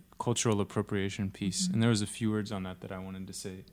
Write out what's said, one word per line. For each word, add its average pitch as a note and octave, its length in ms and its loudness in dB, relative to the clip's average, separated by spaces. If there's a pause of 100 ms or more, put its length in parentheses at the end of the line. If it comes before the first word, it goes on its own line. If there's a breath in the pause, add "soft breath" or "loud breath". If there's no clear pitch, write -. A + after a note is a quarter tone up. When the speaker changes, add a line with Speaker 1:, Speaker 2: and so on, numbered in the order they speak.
(220)
Speaker 1:
cultural A2+ 380 4
appropriation G2 680 0
piece, G2+ 340 -2
Speaker 2:
Mm-hmm. F#3 80 0
Speaker 1:
and A2+ 100 4
there A#2 80 8
was G#2 120 4
a G#2 40 0
few A2 240 0
words G#2+ 220 0
on F#2+ 120 -4
that F#2 180 -8
that - 100 -10
I F#2 60 -6
wanted F#2+ 280 -8
to F#2 60 -10
say, F#2+ 400 -10